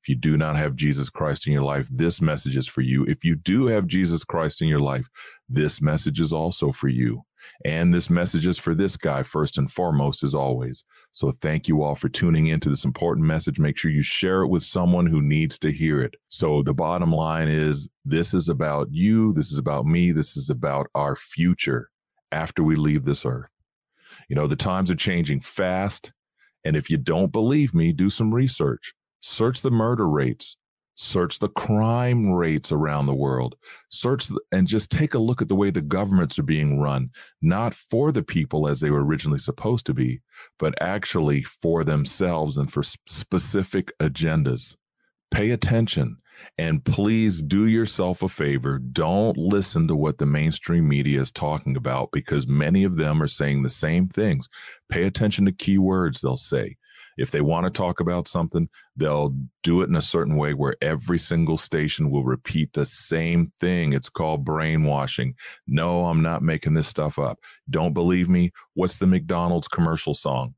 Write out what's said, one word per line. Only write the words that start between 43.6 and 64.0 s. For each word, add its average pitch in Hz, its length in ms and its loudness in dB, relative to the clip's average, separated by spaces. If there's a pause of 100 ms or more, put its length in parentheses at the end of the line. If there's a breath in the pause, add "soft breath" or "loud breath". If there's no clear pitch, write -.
agendas. 76 800 -2 (560)
Pay 107 180 2
attention, 107 680 0 (420 loud breath)
and 80 260 0
please 104 560 2
do 95 240 2
yourself 107 560 2
a 95 80 0
favor. 69 480 0
Don't 80 580 0
listen 90 520 2
to 80 80 2
what 76 240 0
the 73 80 2
mainstream 78 600 2
media 69 340 2
is 65 100 -4
talking 76 440 -4
about, 64 360 -4
because 71 340 -2
many 76 380 2
of 92 140 2
them 78 220 2
are 76 80 2
saying 71 360 0
the 65 80 0
same 85 380 0
things. - 380 0 (420 loud breath)
Pay 87 160 0
attention 101 400 2
to 98 60 4
keywords 95 720 2
they'll 65 160 -2
say. - 400 -4 (380 loud breath)
If 131 140 -4
they 73 120 -2
want 82 240 2
to 92 40 0
talk 90 300 -2
about 87 280 -2
something, 82 420 -2 (260 soft breath)
they'll 73 420 0 (240)
do 85 220 4
it - 60 -2
in 87 60 2
a 78 60 2
certain 76 340 0
way 73 200 0
where 69 260 -2
every 78 380 -2
single 82 380 0
station 78 520 -2
will 69 140 0
repeat 64 500 -2
the 73 120 0
same 82 760 -2
thing. 85 340 0
It's 67 160 -4